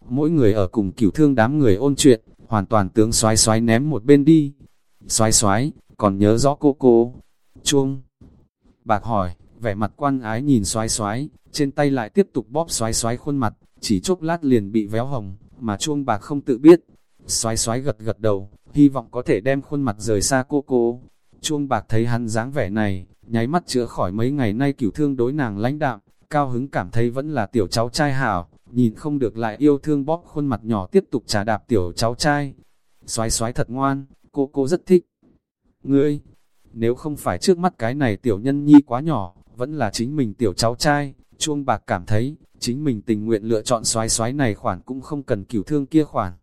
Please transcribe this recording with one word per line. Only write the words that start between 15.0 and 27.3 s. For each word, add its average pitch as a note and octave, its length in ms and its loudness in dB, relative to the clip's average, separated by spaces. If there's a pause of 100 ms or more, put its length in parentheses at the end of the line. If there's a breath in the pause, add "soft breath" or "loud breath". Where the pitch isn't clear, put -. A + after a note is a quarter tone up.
hồng, G#2+ 300 -6 (240)
mà G#2+ 180 -4
chuông D3 280 -4
bạc A2+ 120 0
không C#3+ 240 -6
tự C3 160 -2
biết. D#3+ 220 10 (480)
Xoái A2+ 300 -4
xoái A#2 240 -4
gật C3 180 -4
gật A2 200 -6
đầu, G2+ 300 -2 (240)
hy D3 160 6
vọng C3 220 -4
có A#2+ 100 -6
thể A#2+ 200 0
đem C3+ 200 -2
khuôn C#3+ 200 -6
mặt A#2 180 -2
rời G#2+ 220 0
xa C3 280 0
cô D3 120 -2
cô. B2 400 -2 (400)
Chuông D3 260 -4
bạc A#2 220 -2
thấy A2+ 160 2
hắn A#2+ 220 -2
dáng A2+ 240 -4
vẻ C3 180 -2
này, G2 380 -4 (200)
nháy A#2 200 -2
mắt E3+ 200 -2
chữa B2 180 -2
khỏi G#2 260 -4
mấy A2+ 200 0
ngày B2+ 220 0
nay C#3 200 -2
Cửu A#2 180 -4
Thương C#3+ 240 -2
đối B2+ 180 -2
nàng B2 240 -4
lãnh B2+ 220 -4
đạm, B2+ 200 -4 (300)
cao C#3+ 200 -2
hứng B2+ 180 -4
cảm A2+ 240 -6
thấy A#2+ 180 2
vẫn C#3 240 -6